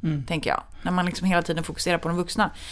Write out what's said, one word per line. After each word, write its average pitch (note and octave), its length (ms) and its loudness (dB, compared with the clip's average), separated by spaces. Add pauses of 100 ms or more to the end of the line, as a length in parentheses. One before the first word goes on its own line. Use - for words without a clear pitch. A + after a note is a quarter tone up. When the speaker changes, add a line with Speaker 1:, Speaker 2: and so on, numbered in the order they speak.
Speaker 1:
Mm. D3+ 200 0
Speaker 2:
tänker - 260 -2
jag, - 140 0 (180)
när F3 100 -2
man F3+ 140 2
liksom F3+ 220 0
hela F3 140 6
tiden E3 220 -2
fokuserar - 340 0
på E3 100 -2
de E3+ 100 0
vuxna. F3+ 340 0 (200)